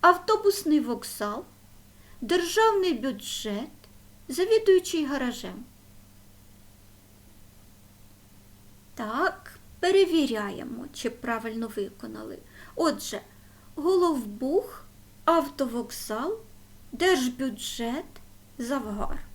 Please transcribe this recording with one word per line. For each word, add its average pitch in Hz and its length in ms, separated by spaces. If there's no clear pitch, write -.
автобусний 359 800
вокзал, 233 640
державний 359 760
бюджет, 220 760
завідуючий 370 760
гаражем. 240 600
Так, 247 640
перевіряємо, 277 1040
чи - 160
правильно 226 680
виконали. 214 600
Отже, - 460
головбух, 294 1080
автовокзал, 277 1120
держбюджет, 254 1120
завгар. 226 680